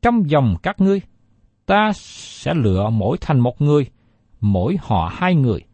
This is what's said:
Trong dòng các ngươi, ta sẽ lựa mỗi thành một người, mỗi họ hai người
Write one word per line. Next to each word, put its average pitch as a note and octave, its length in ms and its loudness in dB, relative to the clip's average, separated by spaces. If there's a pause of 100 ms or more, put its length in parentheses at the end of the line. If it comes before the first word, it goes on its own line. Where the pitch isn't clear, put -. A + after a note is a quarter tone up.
Trong A#3 280 2
dòng C3 340 2
các F#3+ 180 -4
ngươi, F#3+ 200 2 (640)
ta G#3+ 300 2
sẽ - 580 -10
lựa G#2 360 0
mỗi A2+ 320 -2
thành C#3+ 180 2
một A#2+ 220 0
người, D3 240 2 (540)
mỗi G#2 420 0
họ E2+ 320 -2
hai F3+ 220 0
người B2 260 0 (120)